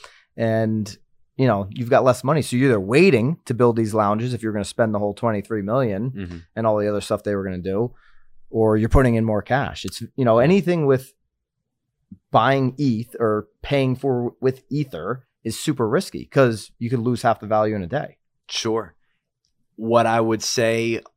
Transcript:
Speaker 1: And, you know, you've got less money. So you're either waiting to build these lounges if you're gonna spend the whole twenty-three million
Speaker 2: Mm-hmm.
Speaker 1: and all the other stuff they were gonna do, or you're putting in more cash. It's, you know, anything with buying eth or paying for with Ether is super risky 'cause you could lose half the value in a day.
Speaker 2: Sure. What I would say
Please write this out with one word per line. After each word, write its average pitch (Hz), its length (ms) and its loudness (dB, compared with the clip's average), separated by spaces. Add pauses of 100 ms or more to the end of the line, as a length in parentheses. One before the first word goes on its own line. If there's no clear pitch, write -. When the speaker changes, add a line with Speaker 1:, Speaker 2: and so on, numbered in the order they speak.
(360)
Speaker 1:
And, 110 600 0 (420)
you 135 100 4
know, 101 240 2
you've 120 180 -6
got 123 140 6
less 127 200 2
money. 143 180 2
So 123 140 -4
you're 131 140 4
either 110 100 4
waiting 131 640 4
to 131 80 -2
build 120 220 2
these 113 180 -2
lounges 110 400 0
if 110 100 -6
you're 110 100 -4
gonna 104 120 -4
spend 110 280 -2
the 104 60 -2
whole 104 140 -2
twenty-three 107 480 -4
million 113 500 -2
Speaker 2:
Mm-hmm. 87 260 -10 (180)
Speaker 1:
and 113 120 -2
all 107 100 2
the 104 120 0
other 104 120 -2
stuff 104 220 -4
they 104 120 -2
were 98 80 -4
gonna 92 160 -6
do, 95 340 -4 (560)
or 110 280 2
you're 110 120 0
putting 127 260 4
in 113 100 0
more 107 160 -2
cash. 120 440 -4
It's, - 160 -12 (140)
you 131 100 -2
know, 117 140 6
anything 170 460 2
with 131 280 0 (1160)
buying 131 480 2
eth 120 400 -2
or 107 280 0 (140)
paying 135 340 0
for 123 460 -4
with 131 280 -2
Ether 127 580 -6 (160)
is 113 160 -6
super 131 280 -2
risky 110 380 -4
'cause 123 540 2
you 117 100 -4
could 120 100 -2
lose 117 220 -2
half 117 180 0
the 107 80 -12
value 107 280 0
in 101 80 -4
a 85 40 -8
day. - 300 -10 (320)
Speaker 2:
Sure. 110 460 -4 (800)
What 113 300 2
I 113 160 2
would 113 220 0
say 113 580 -2 (160)